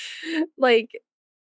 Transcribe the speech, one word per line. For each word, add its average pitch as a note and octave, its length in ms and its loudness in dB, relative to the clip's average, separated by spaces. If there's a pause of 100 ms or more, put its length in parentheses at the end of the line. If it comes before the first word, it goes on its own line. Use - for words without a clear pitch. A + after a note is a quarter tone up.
(580)
Like, A#3+ 320 4 (520)